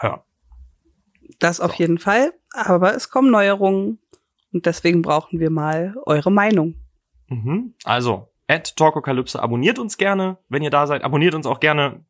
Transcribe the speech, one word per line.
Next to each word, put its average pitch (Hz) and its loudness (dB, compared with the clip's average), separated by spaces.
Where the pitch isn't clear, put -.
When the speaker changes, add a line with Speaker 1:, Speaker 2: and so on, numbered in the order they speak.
Speaker 1:
hören. - -4
Speaker 2:
Das 170 0
auf 175 -2
Speaker 1:
So. - -14
Speaker 2:
jeden 170 2
Fall, 247 0
aber 190 2
es - -8
kommen 269 4
Neuerungen 202 2
und 175 -2
deswegen 170 2
brauchen 160 -2
wir 160 0
mal 160 -2
eure 151 2
Meinung. 202 2
Speaker 1:
Mhm. 143 -6
Also, 120 -2
at 160 -2
talkokalypse, 139 0
abonniert 123 0
uns 220 -8
gerne, 190 -2
wenn 151 -4
ihr 147 -4
da 143 2
seid. 143 -4
Abonniert 151 0
uns 151 -6
auch 123 -2
gerne, 147 0